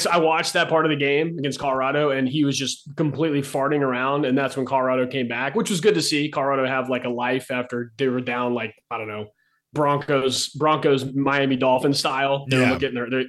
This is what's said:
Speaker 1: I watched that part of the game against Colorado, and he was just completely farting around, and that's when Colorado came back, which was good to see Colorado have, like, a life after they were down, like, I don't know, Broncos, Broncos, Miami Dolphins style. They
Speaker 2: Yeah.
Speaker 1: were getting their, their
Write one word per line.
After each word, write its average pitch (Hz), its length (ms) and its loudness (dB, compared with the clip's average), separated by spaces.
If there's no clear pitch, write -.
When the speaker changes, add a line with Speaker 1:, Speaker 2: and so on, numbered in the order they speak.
Speaker 1:
I 175 60 4
watched 160 360 2
that 170 140 2
part 160 180 2
of 156 40 2
the 151 60 0
game 147 420 0
against 135 220 -4
Colorado, 139 500 0
and 135 180 0
he 147 160 0
was 139 140 0
just 135 380 -6
completely 147 480 0
farting 143 380 0
around, 135 440 0
and 127 100 2
that's 139 220 0
when 131 80 -2
Colorado 131 400 0
came 127 220 -4
back, 127 260 -4
which 226 160 0
was 185 100 -2
good 190 140 4
to 165 80 0
see 147 280 0
Colorado 139 360 0
have, 131 240 -2
like, 127 140 -2
a 127 60 -4
life 123 420 -2
after 123 480 -4
they 135 80 2
were 127 140 0
down, 123 340 -2
like, 113 180 -6
I 117 80 -6
don't 110 100 -8
know, 107 200 -8
Broncos, 139 760 0
Broncos, 143 640 2
Miami 139 420 2
Dolphins 139 440 2
style. 139 500 0
They 131 100 4
Speaker 2:
Yeah. 127 120 4
Speaker 1:
were 127 80 -2
getting 127 160 -2
their, 120 160 -4
their 127 180 0